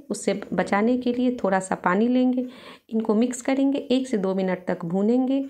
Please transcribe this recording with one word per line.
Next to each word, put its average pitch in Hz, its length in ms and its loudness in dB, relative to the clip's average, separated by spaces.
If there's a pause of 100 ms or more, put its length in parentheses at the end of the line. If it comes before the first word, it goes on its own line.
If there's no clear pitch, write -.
उससे 202 320 -2 (120)
बचाने 202 440 2
के 247 160 -2
लिए 247 300 0
थोड़ा 190 160 2
सा 190 160 -4
पानी 190 320 2
लेंगे, 254 380 2 (440)
इनको 226 260 0
मिक्स 247 260 0
करेंगे, 269 360 0
एक 262 300 0
से 220 100 0
दो 190 180 0
मिनट 185 320 -2
तक 175 180 -4
भूनेंगे 247 640 0